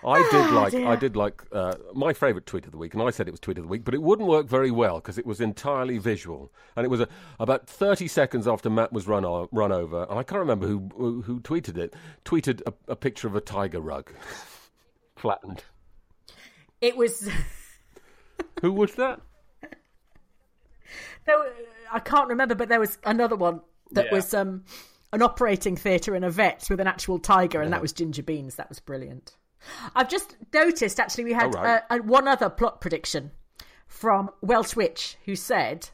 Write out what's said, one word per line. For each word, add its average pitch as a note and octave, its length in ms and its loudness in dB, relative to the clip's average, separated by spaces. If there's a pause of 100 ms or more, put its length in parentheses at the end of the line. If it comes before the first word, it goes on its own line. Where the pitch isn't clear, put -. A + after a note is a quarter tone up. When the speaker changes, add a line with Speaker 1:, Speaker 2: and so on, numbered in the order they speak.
Speaker 1:
I - 140 4
Speaker 2:
Oh, B4 120 6
Speaker 1:
did F4 220 6
like, G3+ 180 4
Speaker 2:
dear. B3 160 0
Speaker 1:
I A#3+ 80 4
did A#2+ 200 -2
like, G2+ 360 -2
uh, F#2 240 -2 (180)
my C#3+ 200 0
favourite A2+ 320 0
tweet - 200 -8
of - 60 -20
the D#2 60 -16
week, E2 160 -10
and G#2+ 100 -2
I B2 60 2
said G#2 180 -4
it F2 40 -10
was E2+ 80 -14
tweet F#2+ 180 -6
of F2+ 60 -10
the D#2+ 60 -12
week, A2 140 -4
but A#2+ 100 -2
it D3 80 0
wouldn't G3+ 260 2
work D3+ 200 4
very C3 240 2
well G#2+ 300 2
'cause G2 160 -10
it A#2+ 80 -8
was G#2+ 160 -6
entirely B2+ 560 -2
visual. F2 540 -6 (240)
And A#2+ 100 -2
it C3 40 0
was A#2+ 120 2
a, A2+ 60 2 (320)
about B2+ 280 0
thirty G3 400 0
seconds B2+ 400 0
after A2+ 220 0
Matt A2+ 240 2
was G2 140 -6
run G2+ 180 2
o-, F2 260 -4
run G#2+ 200 2
over, E2+ 380 -2
and G#2+ 100 -4
I C3 40 -4
can't F#3+ 160 -6
remember A2 280 0
who, G2 280 -4
who, A#2+ 260 -4
who A#2+ 180 -6
tweeted C3+ 380 -4
it, E2+ 160 -6 (320)
tweeted C#3 400 0
a, A2 80 -6 (160)
a B2 60 -4
picture B2 320 -6
of G2 80 -4
a G#2 60 0
tiger F#2+ 380 -4
rug. D2+ 320 -10 (520)
<laughs> - 520 -20
Flattened. G2 480 -6 (1160)
Speaker 2:
It A#3+ 160 0
was A3+ 320 0 (640)
<laughs> - 680 -14
Speaker 1:
Who F3+ 120 2
was G3+ 220 2
that? B3+ 260 -4 (2000)
Speaker 2:
There D4+ 120 6
wa-, D4+ 80 2 (460)
I A3+ 80 -4
can't C#4 300 4
remember, A#3+ 260 2
but A3 140 -4
there A#3 100 6
was G#3+ 260 0
another A3+ 300 2
one E3+ 260 0 (300)
that G3+ 160 4
Speaker 1:
Yeah. G#3+ 60 0
Speaker 2:
was, F#3+ 200 0
um, F#3+ 300 -2 (500)
an A3 80 2
operating A3 540 2
theatre F#3+ 400 0
in F#3 80 -2
a F3+ 80 -2
vet F#3 400 0
with F#3+ 80 -2
an F#3+ 80 2
actual F3+ 320 -2
tiger, F3+ 420 4
and D#3 80 -2
Speaker 1:
Yeah. F3 80 0
Speaker 2:
that - 40 -4
was D3+ 120 -4
Ginger D3+ 300 -6
Beans. C#3 320 -6
That - 140 -14
was - 100 -18
brilliant. C3 560 -14 (600)
I've B3+ 140 4
just - 260 -6 (180)
noticed, D#4 460 2
actually, A#3+ 260 -2
we A#3 80 -2
had, A#3 220 2
Speaker 1:
Oh, F3 40 -4
right. A3+ 300 2
Speaker 2:
uh, A#3 60 2
uh, - 40 0
one B3+ 280 4
other C4 220 4
plot - 320 -2
prediction D#3 500 -6 (560)
from G3 420 0 (120)
Welsh A3+ 340 2
Witch, - 500 -2
who G3 100 -4
said E3+ 580 -2